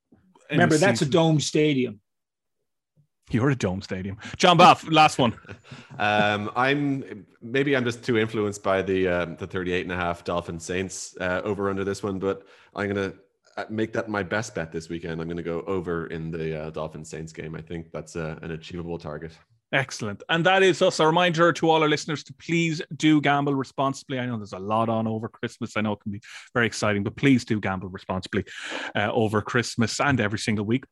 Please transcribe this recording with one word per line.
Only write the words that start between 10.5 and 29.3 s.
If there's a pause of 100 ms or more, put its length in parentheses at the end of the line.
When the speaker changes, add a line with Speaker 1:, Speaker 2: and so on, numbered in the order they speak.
Speaker 3:
Saints,
uh,
over
under
this
one,
but (280)
I'm
gonna, (460)
uh,
make
that
my
best
bet
this
weekend.
I'm
gonna
go
over
in
the,
uh,
Dolphins
Saints
game.
I
think
that's,
uh,
an
achievable
target. (420)
Speaker 1:
Excellent.
And
that
is
us.
A
reminder
to
all
our
listeners
to
please (140)
do
gamble
responsibly.
I
know
there's
a
lot
on
over
Christmas.
I
know
it
can
be (320)
very
exciting,
but
please
do
gamble
responsibly, (500)
uh,
over